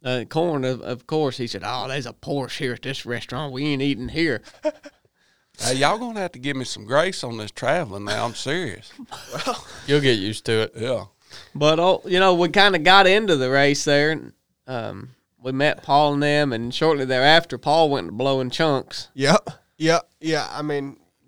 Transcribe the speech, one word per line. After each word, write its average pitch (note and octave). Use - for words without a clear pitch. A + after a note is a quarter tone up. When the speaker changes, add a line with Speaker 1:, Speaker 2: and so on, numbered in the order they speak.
Speaker 1:
Uh, B2+
Corn, D#3+
of, B2+
of -
course, D3+
he B2+
said, G#2
"Oh, A#2+
there's C3+
a A2+
Porsche C#3
here C3
at -
this C3+
restaurant. B2
We C3
ain't C#3+
eating B2+
here." B2+
<laughs> D4+
Speaker 2:
Hey, B2+
y'all D3
gonna A3+
have F#3
to B2+
give C3+
me C3
some G#2
grace D#3
on A#2
this G#2+
traveling A#2+
now. G#2+
I'm A#2
serious. C3+
Speaker 3:
<laughs> -
Well, -
Speaker 4:
You'll D3
get C3
used G2+
to A2+
it. -
Speaker 2:
Yeah. A#2
Speaker 1:
But, D3+
oh, F3+
you F3+
know, F#3+
we F3
kinda G3
got F#3
into G3
the C3
race C#3
there. D3
And, -
um, A2+
we B2+
met C#3
Paul C#3+
and C#3+
them, D3
and A#2
shortly D#3
thereafter, C3+
Paul D#3
went G#2+
to -
blowing C3
chunks. -
Speaker 3:
Yep. C3+
Yep. D#3+
Yeah. D3+
I C3+
mean, C#3+